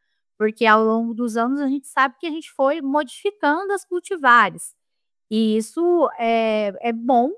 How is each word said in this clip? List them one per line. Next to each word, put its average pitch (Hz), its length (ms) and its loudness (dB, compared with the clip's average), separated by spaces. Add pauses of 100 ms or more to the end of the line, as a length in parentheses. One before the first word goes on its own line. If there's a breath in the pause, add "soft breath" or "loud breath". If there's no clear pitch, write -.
(360)
porque 220 300 0
ao 220 180 6
longo 226 300 0
dos 226 220 -4
anos 254 240 0
a 277 80 -2
gente 277 180 -4
sabe 269 320 -2
que - 80 -8
a 330 40 -4
gente 311 200 -10
foi 285 300 0
modificando 302 920 -2
as 381 120 -4
cultivares. 240 880 0 (560)
E 220 260 0
isso 330 520 0 (100)
é, 220 600 0
é 233 120 -4
bom, 233 460 0